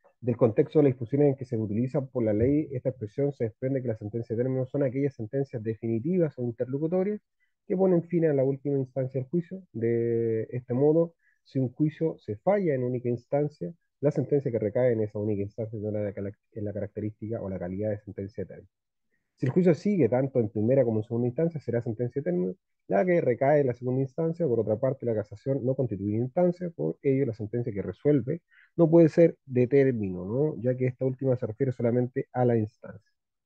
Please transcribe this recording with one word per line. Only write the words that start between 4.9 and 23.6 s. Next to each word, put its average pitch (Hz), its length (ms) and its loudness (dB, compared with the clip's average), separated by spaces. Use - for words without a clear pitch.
sentencias 123 480 -6
definitivas 117 760 -2
o 123 60 -4
interlocutorias 156 760 -2
que 196 100 -2
ponen 185 280 2
fin 170 200 0
a 156 80 4
la 135 100 2
última 139 360 -2
instancia 131 420 -4
del 131 80 -8
juicio. 180 340 -4
De 117 720 0
este - 280 -8
modo, 156 420 2
si - 140 -6
un 127 160 0
juicio 156 440 -2
se 104 180 -8
falla 185 380 0
en 127 100 -2
única 123 260 -2
instancia, 147 640 -4
la 147 120 2
sentencia 139 380 0
que 113 80 0
recae 123 340 2
en 110 100 0
esa 104 160 -6
única 104 240 -2
instancia 107 360 -8
tendrá 104 240 -4
la 101 120 -4
cala-, 98 180 -8
en 107 120 -8
la 101 80 -6
característica 107 680 -8
o 98 80 -6
la 92 80 -6
calidad 95 320 -4
de 104 80 -4
sentencia 98 460 -10
de 82 40 -12
término. 90 220 -20
Si - 120 -4
el 127 60 -2
juicio 180 220 4
sigue 180 340 2
tanto 127 300 0
en 107 120 2
primera 120 340 2
como 110 160 0
en 107 40 -4
segunda 120 220 -2
instancia, 160 340 -2
será 117 220 -4
sentencia 120 380 -6
de 147 40 -6
término, 180 300 -2
la 190 180 2
que 175 160 4
recae 135 400 4